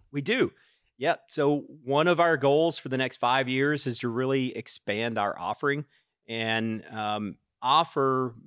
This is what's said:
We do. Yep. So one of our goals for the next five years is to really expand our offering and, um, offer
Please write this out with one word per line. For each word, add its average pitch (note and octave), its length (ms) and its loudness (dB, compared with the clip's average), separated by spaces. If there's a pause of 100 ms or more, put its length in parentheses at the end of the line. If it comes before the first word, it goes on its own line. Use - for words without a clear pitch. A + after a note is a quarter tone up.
(120)
We C#3+ 100 -4
do. G#3+ 300 0 (460)
Yep. D3 300 0
So D3 360 0 (200)
one C#3+ 240 2
of E3+ 120 4
our E3+ 160 4
goals D3 420 4
for - 100 -10
the C3 80 -2
next C3 220 -2
five B2+ 300 2
years C#3 380 0
is A#2+ 140 -4
to B2 80 -4
really C3 480 -2
expand A2 640 -4
our G2+ 200 -2
offering C#3 460 -4 (440)
and, A2+ 640 -2
um, G#2+ 460 -6 (260)
offer C3 720 2 (120)